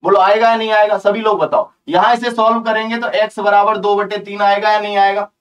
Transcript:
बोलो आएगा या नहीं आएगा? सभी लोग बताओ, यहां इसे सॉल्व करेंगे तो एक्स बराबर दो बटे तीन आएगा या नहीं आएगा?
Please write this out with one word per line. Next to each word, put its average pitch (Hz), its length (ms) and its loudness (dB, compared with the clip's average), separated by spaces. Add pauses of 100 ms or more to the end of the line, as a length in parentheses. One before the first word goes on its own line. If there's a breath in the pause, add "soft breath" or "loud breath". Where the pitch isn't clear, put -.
बोलो 190 160 2
आएगा 220 300 2
या 226 60 2
नहीं 220 160 -4
आएगा? 214 260 2
सभी 208 240 -2
लोग 214 180 0
बताओ, - 300 -2 (200)
यहां 190 240 2
इसे 240 180 -4
सॉल्व 226 300 0
करेंगे 220 360 -4
तो 233 180 -6
एक्स 214 240 -2
बराबर 202 400 2
दो 202 160 0
बटे 202 240 -4
तीन 202 220 -8
आएगा 202 300 2
या 214 80 2
नहीं 208 180 -4
आएगा? 196 320 0 (120)